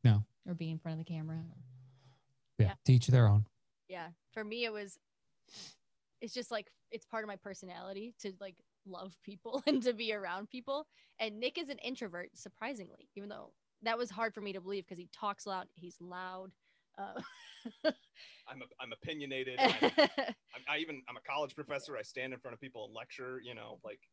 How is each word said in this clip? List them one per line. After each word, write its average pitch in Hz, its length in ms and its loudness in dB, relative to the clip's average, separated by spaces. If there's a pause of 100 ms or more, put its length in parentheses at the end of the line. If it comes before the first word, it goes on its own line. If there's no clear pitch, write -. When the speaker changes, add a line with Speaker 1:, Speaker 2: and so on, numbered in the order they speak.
Speaker 1:
No. 107 220 10 (200)
Speaker 2:
Or 180 80 -2
be 160 160 -4
in 160 80 -4
front 160 220 -6
of 160 60 -6
the - 40 -20
camera. 160 320 -6 (1160)
Speaker 1:
Yeah, 104 80 10
Speaker 3:
Yeah. 95 60 4 (120)
Speaker 1:
to 131 80 10
each 123 140 8
their 123 200 12
own. 104 180 10 (420)
Speaker 3:
Yeah. 175 220 -8 (240)
For 220 100 -6
me, 233 220 -2
it 220 80 -2
was, 202 260 -8 (1200)
it's 233 140 -8
just, 240 180 -6
like, 214 180 -4 (220)
it's 226 140 -12
part 220 180 -4
of 214 60 -6
my 196 80 -8
personality 190 800 -10
to, 196 220 -8
like, 190 140 -12 (300)
love 190 380 -12
people 226 400 -6
<laughs> - 40 4
and 285 160 6
to 247 100 4
be 220 200 -2
around 196 360 -4
people. 277 360 -4 (340)
And 214 200 -2
Nick 247 180 0
is 311 120 -4
an 277 100 -6
introvert, 208 580 -6
surprisingly, 214 800 -10
even 202 140 -10
though - 240 -12 (300)
that 226 140 2
was 240 120 -2
hard 214 240 -2
for 214 80 -10
me 208 120 -4
to 190 60 -6
believe 190 280 -6
'cause 185 100 -10
he 175 160 -14
talks 202 320 -4
loud, 190 300 -4
he's 175 260 -16
loud. 185 500 -10 (460)
Uh, 202 240 -8 (420)
<laughs> - 220 -6 (600)
Speaker 4:
I'm 127 140 -12
a, 120 40 -10 (160)
I'm 123 100 -8
opinionated. 135 680 -4
I'm, 269 220 6
Speaker 3:
<laughs> - 160 4
Speaker 4:
I'm, - 680 2
I 147 120 0
even, 156 280 -6
I'm 120 80 -12
a 117 60 -12
college 143 340 -2
professor. 143 420 -6
I - 40 -6
stand 131 320 -6
in 123 60 -10
front 123 140 -10
of - 60 -16
people 117 260 -10
and 110 80 -16
lecture, 127 500 -8
you 120 120 -10
know, 113 280 -12
like. 107 160 -10 (140)